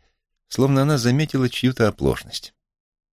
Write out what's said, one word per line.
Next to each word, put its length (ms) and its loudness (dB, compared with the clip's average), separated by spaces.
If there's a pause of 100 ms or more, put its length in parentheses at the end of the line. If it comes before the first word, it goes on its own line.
(480)
словно 340 2
она 160 2
заметила 520 0
чью-то 380 0
оплошность. 640 -4 (600)